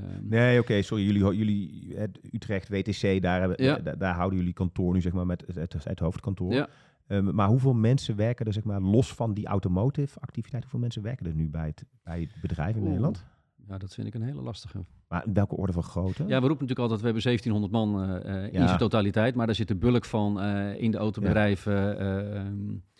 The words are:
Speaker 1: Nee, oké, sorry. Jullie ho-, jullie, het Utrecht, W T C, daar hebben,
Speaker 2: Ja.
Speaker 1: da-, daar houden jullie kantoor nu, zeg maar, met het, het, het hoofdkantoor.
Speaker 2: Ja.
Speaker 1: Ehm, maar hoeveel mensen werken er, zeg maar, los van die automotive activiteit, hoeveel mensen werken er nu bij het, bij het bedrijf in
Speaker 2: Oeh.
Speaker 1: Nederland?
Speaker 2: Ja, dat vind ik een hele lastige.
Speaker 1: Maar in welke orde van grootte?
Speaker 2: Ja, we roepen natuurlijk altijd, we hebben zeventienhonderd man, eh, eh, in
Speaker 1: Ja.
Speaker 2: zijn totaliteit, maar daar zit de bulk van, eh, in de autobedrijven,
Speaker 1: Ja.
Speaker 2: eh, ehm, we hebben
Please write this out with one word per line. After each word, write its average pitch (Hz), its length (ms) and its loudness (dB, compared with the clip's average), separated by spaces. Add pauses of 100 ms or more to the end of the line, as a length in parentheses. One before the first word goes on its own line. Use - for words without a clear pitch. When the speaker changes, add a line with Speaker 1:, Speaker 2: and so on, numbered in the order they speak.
(220)
Speaker 1:
Nee, 117 380 4
oké, 110 220 4
sorry. 104 220 0
Jullie 101 200 4
ho-, 98 100 6
jullie, 104 640 -2
het 98 220 -6 (120)
Utrecht, 101 380 -4
W 101 120 -2
T 98 180 -2
C, 95 220 2
daar 90 180 2
hebben, 92 240 0
Speaker 2:
Ja. 135 140 4
Speaker 1:
da-, 82 180 -6
daar 90 200 -2
houden 92 240 0
jullie 90 140 0
kantoor 90 400 0
nu, 95 80 4
zeg 87 120 0
maar, 90 120 -2
met 87 220 -4
het, 87 80 -10
het, 82 280 -6
het - 160 -6
hoofdkantoor. 90 540 -2
Speaker 2:
Ja. 139 140 2 (440)
Speaker 1:
Ehm, 98 240 2
maar 101 120 4
hoeveel 127 260 4
mensen 117 420 2
werken 113 300 0
er, 107 80 -2
zeg 104 100 -4
maar, 101 180 -2
los 101 320 4
van 113 200 -2
die 104 140 -4
automotive 101 720 0
activiteit, - 420 -8
hoeveel - 180 -8
mensen 120 220 -4
werken 98 240 -6
er 82 100 -4
nu 78 140 0
bij 80 180 -4
het, - 180 -10 (180)
bij 85 180 -8
het - 200 -8
bedrijf 98 340 -2
in 113 60 -4
Speaker 2:
Oeh. 98 60 -2
Speaker 1:
Nederland? 98 380 -2 (420)
Speaker 2:
Ja, 95 100 -10
dat 95 160 -10
vind 107 140 -8
ik 104 60 -8
een 113 80 -8
hele 131 200 -6
lastige. 98 440 -12 (220)
Speaker 1:
Maar - 180 -6
in 214 80 -2
welke 101 220 0
orde 95 180 -2
van - 100 0
grootte? 92 400 -4
Speaker 2:
Ja, 185 40 -2
we 131 200 2
roepen - 20 4
natuurlijk 131 300 -2
altijd, 113 200 0
we 113 60 -4
hebben 113 180 0
zeventienhonderd 107 500 0
man, 104 300 2
eh, 95 400 -4
eh, 101 100 -8
in 92 60 2
Speaker 1:
Ja. 90 80 8
Speaker 2:
zijn 90 120 4
totaliteit, 110 560 2
maar 117 100 2
daar 110 100 2
zit 107 120 -2
de 104 80 0
bulk 120 300 4
van, 104 360 0
eh, 101 400 -2
in 113 100 2
de 107 60 -2
autobedrijven, 104 760 2
Speaker 1:
Ja. 101 200 0
Speaker 2:
eh, 98 240 -2
ehm, 101 80 -4
we 104 120 -8
hebben 101 460 -6 (160)